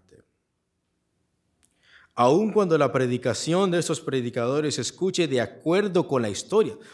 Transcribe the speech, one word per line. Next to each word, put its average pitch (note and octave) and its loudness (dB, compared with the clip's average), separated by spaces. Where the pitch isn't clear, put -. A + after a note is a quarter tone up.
Aun E3 2
cuando F#3 2
la C3+ 2
predicación B2+ 0
de F3 0
estos D#3+ -4
predicadores C3 -4
se C3 -6
escuche F3 -2
de B2+ 0
acuerdo F3 0
con C3 0
la A2 -2
historia, D#3 0